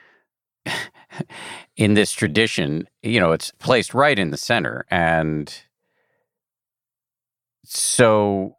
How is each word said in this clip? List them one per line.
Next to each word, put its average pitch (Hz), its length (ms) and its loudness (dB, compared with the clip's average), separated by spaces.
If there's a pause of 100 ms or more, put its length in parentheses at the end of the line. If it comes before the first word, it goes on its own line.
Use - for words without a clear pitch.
(680)
<laughs> - 60 -8 (1040)
in 104 180 4
this 101 180 4
tradition, 82 760 0 (140)
you 113 180 0
know, 82 120 4
it's - 260 -4
placed - 360 0
right 135 240 2
in 85 120 -2
the - 60 -6
center. 69 540 -4
And 80 640 0 (2250)
so 104 920 2